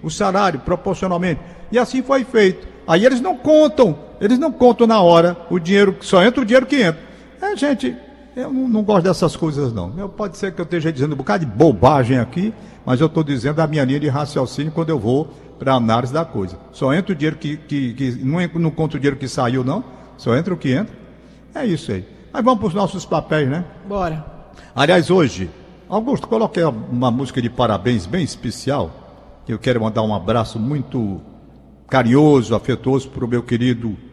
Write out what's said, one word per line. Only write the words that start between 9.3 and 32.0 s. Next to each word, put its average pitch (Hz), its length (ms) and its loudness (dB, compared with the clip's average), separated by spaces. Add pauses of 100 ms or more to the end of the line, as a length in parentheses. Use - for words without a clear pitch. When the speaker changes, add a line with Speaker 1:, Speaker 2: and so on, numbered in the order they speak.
Speaker 1:
coisas, 143 380 -2
não. 90 240 -6
Eu, 202 100 -8
pode 202 300 -8
ser 196 160 -6
que 185 80 -8
eu - 20 -4
esteja 165 300 -2
dizendo 143 200 -2
um 135 40 -6
bocado 165 280 -2
de 113 60 -6
bobagem 127 680 4
aqui, 185 340 -4 (320)
mas 127 160 0
eu 160 80 2
tô 160 140 -2
dizendo 143 360 -2
a 160 80 0
minha 147 160 0
linha 135 160 0
de 147 80 -2
raciocínio 143 640 -4
quando 165 180 -4
eu 151 100 -2
vou 127 280 0 (300)
pra 135 160 0
análise 120 400 0
da 160 100 -2
coisa. 95 340 -8 (140)
Só 135 220 -2
entra 190 180 -2
o 180 40 0
dinheiro 151 200 -2
que, 147 220 -8
que, 139 380 -6
que 131 160 -4 (120)
não 151 160 -2
en-, 175 140 -4
não 165 160 0
conta 156 260 -4
o 143 40 -6
dinheiro 139 180 0
que 135 100 -8
saiu, 127 360 -2
não. 147 200 -2 (320)
Só 120 220 0
entra 175 160 -2
o 165 40 -6
que 143 140 -2
entra. 175 220 -2 (600)
É 294 120 -6
isso 165 260 -2
aí. 95 140 -6 (260)
Mas 269 120 -4
vamos 240 160 2
pros 196 140 -2
nossos 190 320 -4
papéis, 151 440 -2
né? 170 160 -4 (220)
Speaker 2:
Bora. 170 360 -6 (520)
Speaker 1:
Aliás, 156 340 4
hoje, 180 400 2 (380)
Augusto, 226 400 -4
coloquei 220 360 0
uma 123 460 -2
música 131 320 -2
de 120 80 -2
parabéns 107 560 0
bem 156 180 -4
especial, 123 680 -6 (540)
que 117 80 -6
eu 107 40 -6
quero 120 220 0
mandar 110 220 -2
um 107 120 0
abraço 110 460 -2
muito 120 640 -4 (680)
carinhoso, 127 680 4